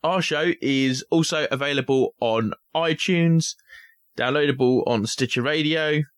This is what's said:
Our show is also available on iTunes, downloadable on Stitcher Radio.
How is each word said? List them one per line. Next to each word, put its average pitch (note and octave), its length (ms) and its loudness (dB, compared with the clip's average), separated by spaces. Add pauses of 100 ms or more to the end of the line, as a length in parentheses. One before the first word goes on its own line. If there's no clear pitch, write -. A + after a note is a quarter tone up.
Our F3 200 0
show D#3+ 300 0 (100)
is C3+ 480 0
also D#3+ 400 0
available C3+ 720 0
on A2+ 340 0 (200)
iTunes, E3 800 2 (600)
downloadable C3 720 2
on A2+ 200 0
Stitcher B2 360 -2
Radio. D3+ 600 0 (160)